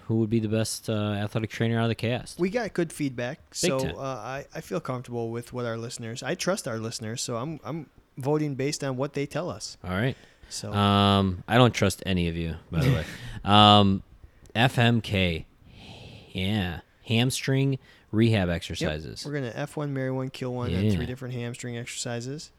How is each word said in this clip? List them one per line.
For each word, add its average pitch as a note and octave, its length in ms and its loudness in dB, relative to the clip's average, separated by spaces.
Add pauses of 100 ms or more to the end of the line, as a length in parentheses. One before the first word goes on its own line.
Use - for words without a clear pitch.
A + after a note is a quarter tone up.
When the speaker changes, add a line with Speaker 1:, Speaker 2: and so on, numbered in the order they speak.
Speaker 1:
who A2+ 100 0
would A2+ 140 2
be A2+ 100 4
the G#2+ 80 0
best, A2 400 -2
uh, A2+ 40 0
athletic G#2 580 -2
trainer A#2 280 0
out A2+ 60 2
of A#2 40 2
the A2+ 60 0
cast. - 440 -4
Speaker 2:
We F3+ 120 0
got A3 220 -2
good E3+ 200 -2
feedback, B2+ 460 -4 (120)
Speaker 1:
Big - 60 -14 (140)
Speaker 2:
so, C3+ 100 2
Speaker 1:
time. - 160 -2
Speaker 2:
uh, G#2 40 -10
I, C3+ 540 -8
I D#3+ 60 -10
feel F3 200 -6
comfortable A#2+ 500 -6
with A#2+ 220 -8
what A#2+ 120 -6
our A2+ 120 -4
listeners, A2+ 460 -8
I C3+ 120 -4
trust F3+ 340 -2
our A2+ 100 -4
listeners, A2 420 -6
so B2 160 -4
I'm, C#3+ 280 -6
I'm C#3+ 260 -8 (260)
voting D3 380 0
based C#3 300 -4
on C3+ 120 -2
what C#3 180 -4
they C#3+ 120 -4
tell D#3+ 240 -6
us. - 320 -10
Speaker 1:
All F#2 80 -6
right. A2 260 0 (320)
Speaker 2:
So - 240 -8
Speaker 1:
Um, G2+ 760 4
I A2 80 4
don't A#2+ 180 8
trust - 320 2
any F2+ 220 2
of E2 80 -4
you, E2 200 -4 (140)
by E2 140 0
the C3+ 80 4
way. D#2+ 180 0
Speaker 2:
<laughs> - 40 -12 (300)
Speaker 1:
Um, G#2 600 8 (500)
F B2 240 2
M A#2+ 220 4
K. F2+ 460 0 (840)
Yeah. F#2 500 -2 (260)
Hamstring C3+ 720 2 (320)
rehab G#2+ 360 4
Speaker 2:
Yep. E2+ 60 0
Speaker 1:
exercises. D#2+ 720 -6
Speaker 2:
We're C#3+ 60 -8
gonna C3 200 -4
F C#3 240 -8
one, D3 160 -4
marry C3 200 -4
one, C3 180 -4
kill B2+ 240 -6
one, B2 160 -4
Speaker 1:
Yeah. F2+ 80 0
Speaker 2:
and G#2+ 140 4
three D#2+ 140 0
different B2 280 -8
hamstring A#2+ 420 -8
exercises A#2+ 840 -8